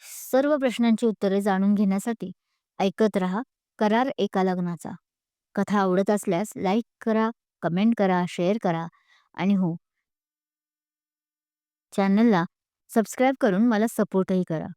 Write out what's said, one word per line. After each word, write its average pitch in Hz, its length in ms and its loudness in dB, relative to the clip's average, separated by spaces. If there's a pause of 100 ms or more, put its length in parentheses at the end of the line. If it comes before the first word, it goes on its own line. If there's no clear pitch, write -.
(320)
सर्व 285 260 2
प्रश्नांची 233 480 0
उत्तरे 202 360 0
जाणून 196 340 2
घेण्यासाठी 196 560 -2 (480)
ऐकत 196 380 0
रहा 185 240 -2 (380)
करार 226 380 0
एका 196 260 -2
लग्नाचा. 180 480 -4 (640)
कथा 202 260 0
आवडत 190 280 2
असल्यास 202 480 -2
लाईक 196 280 -2 (160)
करा, 220 280 0 (340)
कमेंट 185 340 2
करा, 185 320 2
शेअर 185 340 0
करा 165 220 -2 (520)
आणि 196 180 2
हो, 180 200 0 (2250)
चॅनलला 196 500 4 (480)
सबस्क्राईब 254 500 0
करून 220 260 2
मला 220 220 2
सपोर्टही 185 540 -2
करा. 165 340 -6